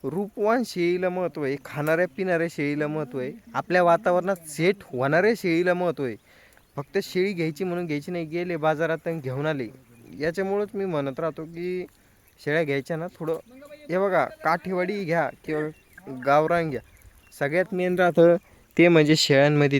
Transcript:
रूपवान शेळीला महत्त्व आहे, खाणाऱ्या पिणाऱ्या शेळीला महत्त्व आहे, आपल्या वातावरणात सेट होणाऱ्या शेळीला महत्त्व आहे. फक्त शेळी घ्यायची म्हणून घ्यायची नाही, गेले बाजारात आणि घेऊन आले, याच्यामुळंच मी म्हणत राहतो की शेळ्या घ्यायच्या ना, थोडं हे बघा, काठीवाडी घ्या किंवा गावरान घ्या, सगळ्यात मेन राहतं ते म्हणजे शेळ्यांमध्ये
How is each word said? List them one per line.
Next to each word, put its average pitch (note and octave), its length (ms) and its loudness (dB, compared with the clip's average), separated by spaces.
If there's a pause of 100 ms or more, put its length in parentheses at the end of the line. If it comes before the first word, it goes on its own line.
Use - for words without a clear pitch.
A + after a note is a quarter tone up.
रूपवान G#3 640 -2
शेळीला F3+ 440 -2
महत्त्व F3 340 -4
आहे, C#3 220 -2
खाणाऱ्या D#3 420 0 (100)
पिणाऱ्या F3 340 0
शेळीला D3 360 -2
महत्त्व D3+ 320 -6
आहे, B2+ 120 -6 (220)
आपल्या F3 300 0
वातावरणात F3 680 2
सेट F3+ 320 0
होणाऱ्या D3+ 560 0
शेळीला F3 360 0
महत्त्व F3 320 -2
आहे. A2+ 100 -6 (600)
फक्त C#3+ 280 -8
शेळी F#3+ 300 -2
घ्यायची E3 300 -4
म्हणून F3 220 -4
घ्यायची D3 260 -6
नाही, E3+ 140 -6
गेले E3+ 320 -6
बाजारात D#3 480 0
आणि E3 140 -4
घेऊन C3+ 260 -6
आले, C#3 220 -2 (520)
याच्यामुळंच G3 540 -2
मी G3 120 -4
म्हणत C#3+ 340 -4
राहतो D#3+ 260 -6
की F3+ 400 -8 (600)
शेळ्या D#3 180 0
घ्यायच्या C#3 340 -4
ना, E3 100 -8
थोडं E3 260 -8 (560)
हे F3 100 -2
बघा, F#3 260 2
काठीवाडी F3+ 800 -2
घ्या D#3+ 260 0 (160)
किंवा D3+ 240 -4 (560)
गावरान D#3 440 4
घ्या, A#2+ 120 -4 (580)
सगळ्यात E3 340 -2
मेन F3+ 220 0
राहतं E3+ 400 6 (420)
ते E3+ 100 8
म्हणजे D#3 280 6
शेळ्यांमध्ये C#3+ 640 4